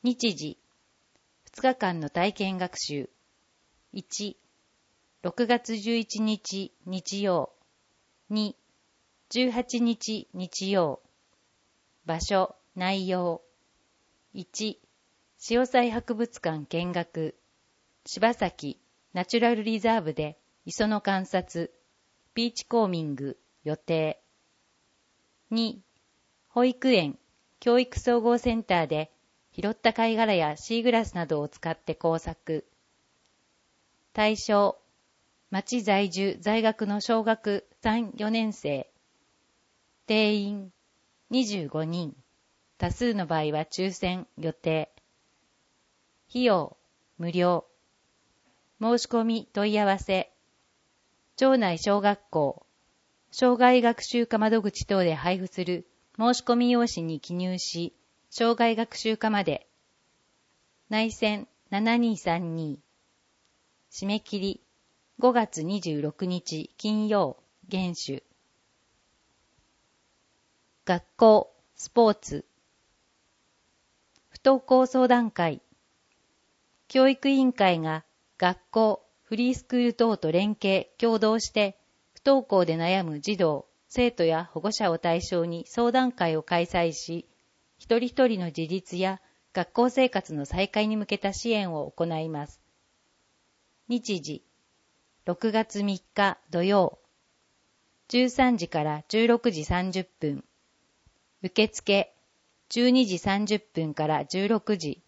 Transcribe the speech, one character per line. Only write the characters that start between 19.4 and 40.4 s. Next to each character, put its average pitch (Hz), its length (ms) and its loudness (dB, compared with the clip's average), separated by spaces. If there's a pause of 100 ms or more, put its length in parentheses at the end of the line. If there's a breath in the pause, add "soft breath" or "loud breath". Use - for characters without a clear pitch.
ラ 240 120 4
ル 220 100 -4
リ 220 160 -2
ザ 226 200 2
ー - 20 -6
ブ 156 120 -6
で 151 260 -6 (260)
磯 214 220 -2
の 214 140 -2
観 190 240 -2
察。 175 460 -6 (640)
ビ 233 160 -2
ー 226 40 -12
チ - 120 -10
コ 233 200 0
ー - 20 -2
ミ 170 160 -2
ン 151 100 -4
グ、 135 240 -8 (260)
予 151 120 -4
定。 156 440 -2 (1300)
二、 220 320 -4 (640)
保 240 160 0
育 254 300 2
園、 160 260 0 (400)
教 240 180 4
育 254 220 0
総 240 220 2
合 240 160 2
セ 233 180 0
ン 226 80 -4
タ 170 200 2
ー 151 40 -2
で、 151 240 -4 (400)
拾 202 200 -4
っ 220 40 -4
た 226 180 0
貝 226 220 0
殻 214 180 2
や 156 220 0
シ 226 240 -4
ー 226 40 -6
グ 240 80 4
ラ 226 140 2
ス - 100 -14
な 170 100 -4
ど 151 160 -2
を 147 80 -4
使 - 200 -10
っ - 80 -4
て - 160 -8
工 165 240 0
作。 160 480 -8 (1500)
対 214 240 2
象、 202 420 2 (720)
町 208 320 -4
在 196 260 2
住、 190 300 -4
在 208 220 0
学 220 260 0
の 202 140 -2
小 226 220 0
学 220 440 -2 (140)
三、 220 340 -2
四 214 160 -4
年 220 220 -2
生。 143 360 -6 (1160)
定 214 280 2
員、 202 360 -6 (580)